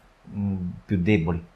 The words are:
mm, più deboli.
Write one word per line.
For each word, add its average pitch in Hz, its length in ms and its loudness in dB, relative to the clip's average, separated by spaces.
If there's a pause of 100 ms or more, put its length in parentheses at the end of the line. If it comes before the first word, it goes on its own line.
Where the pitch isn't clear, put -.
(340)
mm, 98 220 -2 (280)
più 98 160 0
deboli. 85 420 2 (140)